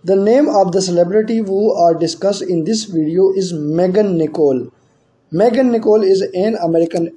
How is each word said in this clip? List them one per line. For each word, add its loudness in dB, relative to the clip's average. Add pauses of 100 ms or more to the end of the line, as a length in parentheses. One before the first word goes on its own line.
The 0
name 2
of 2
the 0
celebrity 0
who 0
are 2
discussed -4
in -2
this -2
video 0
is -4
Megan 0
Nicole. -2 (600)
Megan 2
Nicole 2
is 2
an -2
American -2